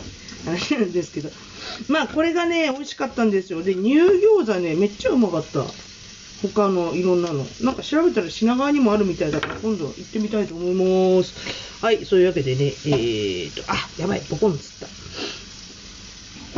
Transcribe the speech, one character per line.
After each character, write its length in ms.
話 300
な 60
ん 120
で 100
す 100
け 80
ど。 100
ま 140
あ 60
こ 140
れ 120
が 100
ね、 280
美 60
味 80
し 80
か 120
っ 80
た 100
ん 60
で 100
す 120
よ。 100
で、 120
ニ 200
ュ 120
ー 140
餃 80
子 80
ね、 140
め 140
っ 20
ち 160
ゃ 40
う 60
ま 120
か 100
っ 80
た。 180
他 260
の 260
い 80
ろ 120
ん 80
な 100
の。 140
な 120
ん 20
か 80
調 200
べ 80
た 100
ら 80
品 280
川 160
に 80
も 120
あ 40
る 80
み 120
た 100
い 40
だ 100
か 60
ら、 160
今 160
度 80
行 60
っ 120
て 140
み 100
た 140
い 40
と 80
思 180
い 20
ま 60
す。 100
は 120
い、 120
そ 120
う 40
い 40
う 40
わ 40
け 100
で 140
ね、 160
え 20
ー 20
っ 40
と、 140
あ、 80
や 120
ば 80
い、 120
ボ 80
コ 120
ン 60
っ 20
つ 140
っ 100
た。 80